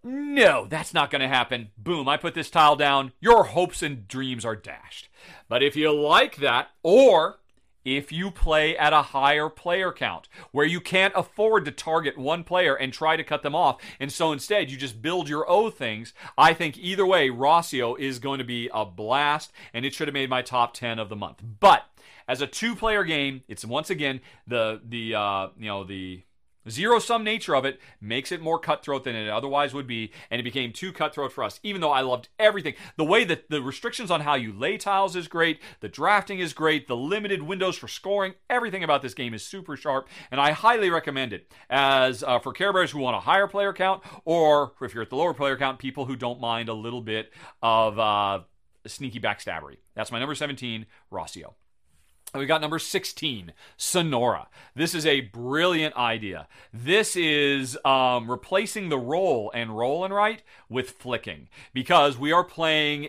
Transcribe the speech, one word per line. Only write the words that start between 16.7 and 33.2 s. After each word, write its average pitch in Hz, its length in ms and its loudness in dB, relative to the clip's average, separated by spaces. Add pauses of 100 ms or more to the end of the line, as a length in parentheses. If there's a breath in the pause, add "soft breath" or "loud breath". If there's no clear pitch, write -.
either 185 280 -2
way, 170 240 6
Rossio 127 680 2
is 135 220 -6
going 135 200 -6
to 123 60 -6
be 120 280 -6
a 107 120 -2
blast, 131 680 -2 (200 loud breath)
and 120 120 -6
it 139 80 -4
should 156 160 -4
have 139 40 -10
made 135 160 -4
my 127 120 0
top 120 320 0
ten 117 260 -8
of 107 80 -8
the 107 80 -12
month. 95 260 -12
But 117 440 4 (420 loud breath)
as 214 140 -4
a 139 60 -2
two-player 220 580 -2
game, 139 420 -4
it's - 160 -14
once 143 260 -6
again 143 300 -4 (260 soft breath)
the, 110 380 -2
the, 113 320 -6
uh, 101 320 0 (100)
you 110 100 -12
know, 98 180 -8
the 92 380 -12 (460)
Zero-sum 220 540 2
nature 214 320 -2
of 131 100 2
it 135 140 -4 (220 loud breath)
makes 117 300 -6
it 170 100 -8
more 160 180 0
cutthroat 143 440 -4
than 120 120 -6
it 107 140 -6
otherwise 139 440 -2
would 139 140 -10
be, 113 240 -8 (180 loud breath)
and 120 100 -4
it 120 40 -6
became 120 300 -6
too 185 180 -10
cutthroat 147 400 -4
for 127 120 -6
us, 104 200 -6
even 196 180 -6
though 151 100 2
I 131 100 4
loved 123 280 -2 (100)
everything. 202 360 2 (220 loud breath)
The 160 80 0
way 214 180 4